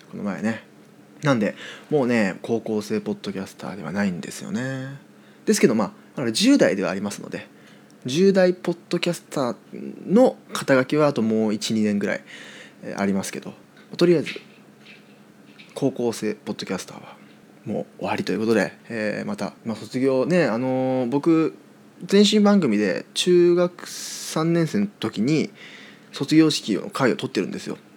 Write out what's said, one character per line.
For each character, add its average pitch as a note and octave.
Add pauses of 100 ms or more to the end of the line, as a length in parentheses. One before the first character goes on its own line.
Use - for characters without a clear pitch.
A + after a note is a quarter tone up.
(120)
こ -
の F#2+
前 F#2+
ね。 A2 (600)
な C#3+
ん A#2+
で、 G2 (340)
も D3
う A#2
ね、 A2
高 A2+
校 G#2+
生 G#2+
ポ G#2
ッ G2+
ド G2+
キ G2
ャ F#2+
ス -
タ -
ー F#2
で G2+
は D2+
な G2+
い G2
ん E2+
で -
す -
よ G2+
ね。 C3 (480)
で A3
す G#3
け C3+
ど、 A2+
ま G#2+
あ、 - (300)
だ D3+
か -
ら A2+
十 C4
代 G#2+
で G2
は E2+
あ -
り G2
ま G2+
す -
の -
で、 - (580)
十 F3
代 F3+
ポ F3+
ッ - (120)
ド F3
キ F3
ャ E3+
ス -
タ B2+
ー - (500)
の A#3+ (160)
肩 -
書 C3
き D3
は D3+
あ C#3+
と C3
も A2
う G#2
一、 G#2+
二 A2
年 G#2
ぐ G2+
ら G2
い、 - (600)
え -
ー、 -
あ G2+
り G2+
ま F#2+
す -
け -
ど、 - (440)
と F3
り F3
あ D3+
え B2
ず、 - (1300)
高 C3+
校 A#2+
生 G#2
ポ -
ッ -
ド -
キ -
ャ F#2
ス -
タ -
ー -
は - (500)
も G#2 (120)
う -
終 -
わ G2+
り G#2
と G2
い -
う G2
こ A2
と A#2
で、 F#2+ (160)
え G#2+
ー、 G#2
ま G#2
た、 G2+ (120)
ま A2+
あ、 -
卒 A2+
業 C3
ね、 E3+
あ A2+
の C3
ー、 A#2+
僕、 D#3+ (560)
前 G3+
身 G#3+
番 G3+
組 A#2
で G2+
中 F3
学 F3
三 -
年 E3+
生 G#2
の G2+
時 -
に C3+ (600)
卒 C#3
業 D#3
式 -
の F#2+
回 B2
を -
撮 C3+
っ -
て -
る F#2
ん -
で -
す -
よ。 - (200)